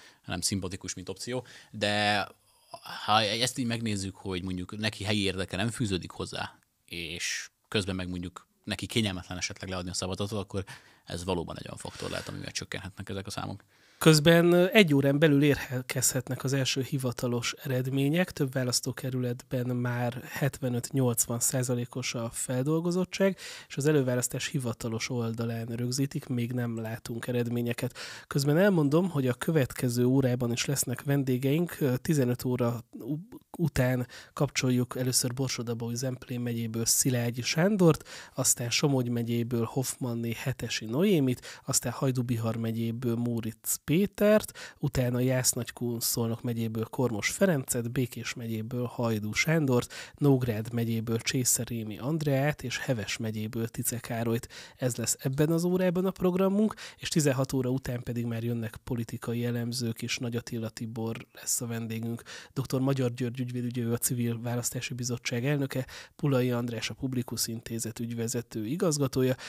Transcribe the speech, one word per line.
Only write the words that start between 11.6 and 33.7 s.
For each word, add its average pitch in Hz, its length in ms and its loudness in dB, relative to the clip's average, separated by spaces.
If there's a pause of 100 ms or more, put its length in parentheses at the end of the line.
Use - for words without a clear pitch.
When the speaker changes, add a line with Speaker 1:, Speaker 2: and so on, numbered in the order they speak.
Speaker 1:
olyan - 120 -12
faktor - 320 -10
lehet, - 180 -6
amivel 50 240 -8
csökkenhetnek 98 580 -8
ezek 98 180 -8
a - 20 -8
számok. 98 340 -8 (340)
Speaker 2:
Közben, 170 540 8
ö, 180 200 8
egy 180 220 8
órán 139 260 6
belül 147 240 6
érkezhetnek 127 1000 0
az 135 100 0
első 135 280 0
hivatalos 123 720 -2 (100)
eredmények. 139 680 2
Több 135 220 -2
választókerületben 127 1200 -2
már 120 480 -2
hetvenöt-nyolcvan 123 1160 0
százalékos 123 760 0
a 117 180 -4
feldolgozottság, 175 1040 0 (300)
és - 100 -14
az 135 80 0
előválasztás 127 600 2
hivatalos 117 640 -4
oldalán 113 560 -2
rögzítik, 123 640 -2
még 120 240 0
nem 120 300 -2
látunk 113 460 -6
eredményeket. 120 680 0 (300)
Közben 147 300 4
elmondom, 170 520 6
hogy 143 180 0
a 120 60 4
következő 123 720 2
órában 127 460 4
is - 140 0
lesznek 131 380 -2
vendégeink. 139 760 2
Ö, 127 180 2
tizenöt 127 480 2
óra 120 360 0 (100)
u-, 135 260 -6 (400)
után 127 500 2 (260)